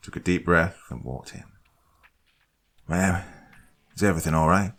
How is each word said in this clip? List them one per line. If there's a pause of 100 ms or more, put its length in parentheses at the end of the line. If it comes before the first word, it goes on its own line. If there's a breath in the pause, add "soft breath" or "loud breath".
took
a
deep
breath, (120)
and
walked
in. (1400)
Ma'am, (720 loud breath)
is
everything
all
right?